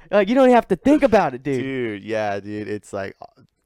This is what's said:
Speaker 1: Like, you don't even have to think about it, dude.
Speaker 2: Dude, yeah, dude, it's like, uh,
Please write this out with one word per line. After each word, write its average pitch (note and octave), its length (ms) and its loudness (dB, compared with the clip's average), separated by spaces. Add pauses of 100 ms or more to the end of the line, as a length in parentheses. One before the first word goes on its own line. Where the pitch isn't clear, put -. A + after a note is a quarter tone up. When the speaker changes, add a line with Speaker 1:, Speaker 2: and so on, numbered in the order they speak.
(100)
Speaker 1:
Like, G3 180 2
you B3 60 -2
don't C4+ 100 4
even B3 100 6
have A3+ 140 2
to F#3 80 0
think C#4+ 260 2
about F#3+ 320 2
it, B2 80 -14
dude. C3+ 180 -4
Speaker 2:
Dude, A#2+ 440 -6
yeah, G#2 340 -4
dude, G#2 300 -10
it's G#2 240 -10
like, G2 280 -8
uh, - 220 -20 (240)